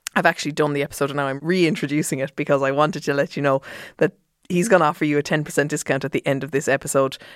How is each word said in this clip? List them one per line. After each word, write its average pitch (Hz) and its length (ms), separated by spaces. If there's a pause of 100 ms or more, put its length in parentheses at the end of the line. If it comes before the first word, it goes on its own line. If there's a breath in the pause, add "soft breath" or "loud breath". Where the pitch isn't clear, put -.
(160)
I've 175 120
actually 160 240
done 151 220
the 143 100
episode 139 260
and 139 80
now 139 100
I'm 135 140
reintroducing 151 800
it 139 160
because 143 260
I 135 80
wanted 147 360
to 147 100
let 139 200
you 147 60
know 139 220 (340 loud breath)
that - 140 (380)
he's 180 200
gonna 175 160
offer 156 180
you 147 140
a 143 40
ten 151 220
percent 147 260
discount 139 360
at - 80
the - 120
end 139 160
of 135 100
this 135 180
episode - 480 (180 loud breath)